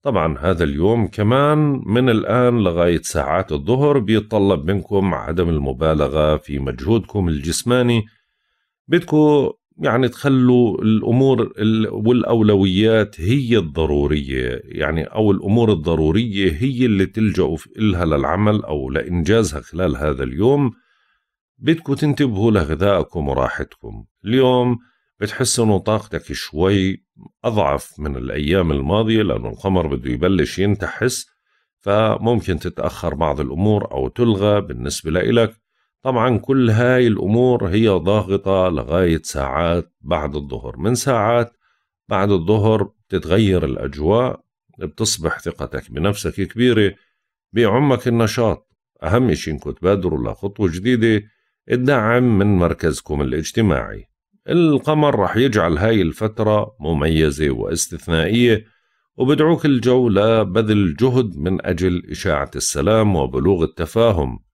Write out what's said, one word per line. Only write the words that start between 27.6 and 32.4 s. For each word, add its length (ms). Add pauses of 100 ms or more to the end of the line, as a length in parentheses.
من 160
الأيام 560
الماضية، 520
لأنه 260
القمر 380
بده 240
يبلش 480
ينتحس، 680 (500)
فممكن 800